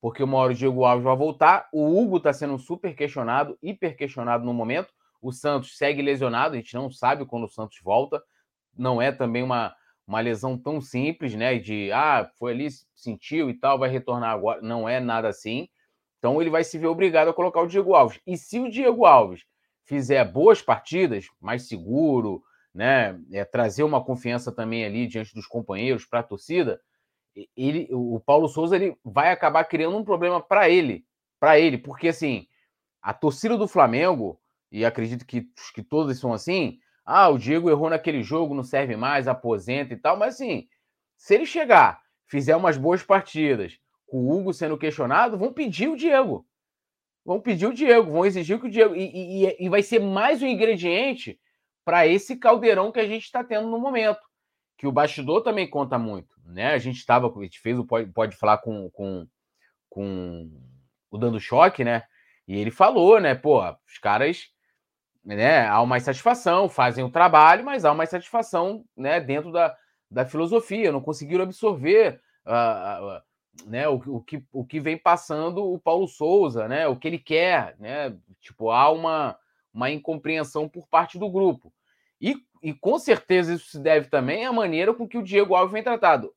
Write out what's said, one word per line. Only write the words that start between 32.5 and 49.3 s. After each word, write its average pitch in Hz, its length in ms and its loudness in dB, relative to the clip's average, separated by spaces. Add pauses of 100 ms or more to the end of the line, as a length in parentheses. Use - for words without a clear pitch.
a 101 100 -6
torcida 214 460 -2
do 190 100 -2
Flamengo, 131 720 2 (320)
e 104 120 -4
acredito 117 420 -4
que, 120 220 -8 (260)
que 110 80 -14
todos 147 380 -2
são 120 120 -4
assim, 143 460 -4 (260)
"Ah, 180 240 6
o 139 100 4
Diego 156 300 0
errou 156 220 2
naquele 156 320 -2
jogo, 147 320 -4
não 135 80 -6
serve 131 320 -2
mais, 131 320 -2
aposenta 123 680 -4
e - 20 -14
tal", - 200 0
mas 311 200 -2
assim, 208 320 -8 (480)
se - 180 2
ele 277 100 4
chegar, 220 560 4 (240)
fizer 143 300 0
umas 165 220 2
boas 165 260 0
partidas, 147 800 0 (260)
com 131 120 -6
o 127 140 0
Hugo 185 200 -2
sendo 170 260 -4
questionado, 160 580 0
vão 226 160 -4
pedir 226 360 -4
o 320 80 -4
Diego. 262 500 0 (760)
Vão 196 160 -4
pedir 202 260 -2
o 247 80 -2
Diego, 233 380 6
vão 170 120 2
exigir 190 360 0
que 247 80 -8
o - 20 -8
Diego, 208 240 4
e, 180 80 -4
e, 185 420 -4